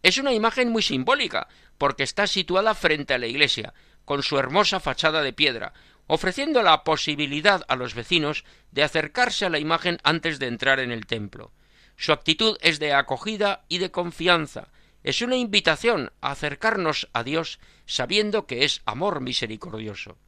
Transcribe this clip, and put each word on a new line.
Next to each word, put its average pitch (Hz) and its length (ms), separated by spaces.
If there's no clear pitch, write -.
Es 277 160
una 269 160
imagen 226 380
muy 226 100
simbólica, - 680
porque 139 240
está 196 240
situada 196 480
frente 151 400
a 127 60
la 120 80
iglesia, 127 480
con 143 180
su 143 160
hermosa 180 400
fachada 156 420
de 131 120
piedra, 120 400
ofreciendo 240 560
la 160 200
posibilidad 151 840
a - 80
los 123 180
vecinos 147 520
de 139 120
acercarse 165 600
a 180 40
la 156 100
imagen 165 440
antes 156 360
de 135 80
entrar 131 320
en 123 120
el 113 140
templo. 107 460
Su - 160
actitud 190 480
es 156 180
de 147 140
acogida 196 760
y 175 120
de 180 120
confianza. 170 800
Es 139 180
una 247 140
invitación 202 760
a 135 100
acercarnos 156 840
a 117 100
Dios 151 360
sabiendo 202 640
que 127 160
es - 220
amor 151 340
misericordioso. 110 1000